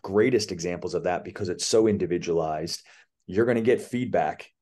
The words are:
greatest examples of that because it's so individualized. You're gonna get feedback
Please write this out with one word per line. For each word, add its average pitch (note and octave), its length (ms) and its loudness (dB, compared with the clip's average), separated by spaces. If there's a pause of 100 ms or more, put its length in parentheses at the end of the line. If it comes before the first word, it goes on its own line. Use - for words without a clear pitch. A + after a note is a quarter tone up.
greatest G#2+ 480 2
examples F2 420 -6
of E2 120 -2
that F2 180 -2
because F2+ 260 -8
it's - 160 -4
so A2 220 4
individualized. E2+ 960 -2 (440)
You're G2+ 180 2
gonna A#2 160 2
get A2+ 200 4
feedback E2+ 680 -2 (140)